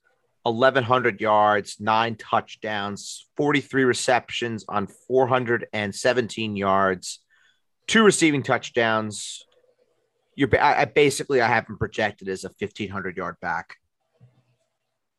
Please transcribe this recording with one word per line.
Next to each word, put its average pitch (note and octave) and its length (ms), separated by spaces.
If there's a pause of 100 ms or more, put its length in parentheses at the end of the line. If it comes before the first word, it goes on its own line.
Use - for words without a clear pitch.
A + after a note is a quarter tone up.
(460)
eleven B2+ 400
hundred A#2 340
yards, G#2 580
nine A2 380
touchdowns, - 1200
forty-three C#3 480
receptions A#2 880
on G2 180
four C3 400
hundred A#2+ 460
and G#2 200
seventeen A2+ 600
yards, F#2+ 640 (680)
two A3+ 160
receiving D#3+ 380
touchdowns. A2 1000 (960)
You're C#3 120
ba-, - 120
I, C#3+ 200
I D3 40
basically, C#3+ 540
I A#2 80
have A2+ 180
him G#2+ 120
projected G#2 500
as F#2+ 160
a F#2+ 60
fifteen G2+ 400
hundred F#2+ 260
yard F2 240
back. E2+ 380 (1400)